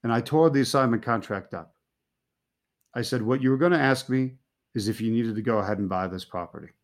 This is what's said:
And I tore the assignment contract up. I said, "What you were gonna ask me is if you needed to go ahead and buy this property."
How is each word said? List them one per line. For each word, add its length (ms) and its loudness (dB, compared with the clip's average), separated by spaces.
And 100 0
I 80 2
tore 280 4
the 120 4
assignment 420 2
contract 500 -4
up. 220 -14
I 80 -4
said, 200 -2
"What 200 0
you 80 2
were 80 4
gonna 200 4
ask 300 0
me 300 -2
is 120 0
if 140 -2
you 100 0
needed 240 0
to 60 -4
go 160 0
ahead 220 -2
and 100 -2
buy 180 -2
this 160 -8
property." 460 -10